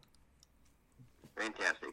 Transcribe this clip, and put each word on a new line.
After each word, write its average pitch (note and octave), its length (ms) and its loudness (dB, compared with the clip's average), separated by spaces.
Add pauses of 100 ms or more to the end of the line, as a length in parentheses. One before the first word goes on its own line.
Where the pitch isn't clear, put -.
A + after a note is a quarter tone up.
(1400)
Fantastic. G2 560 2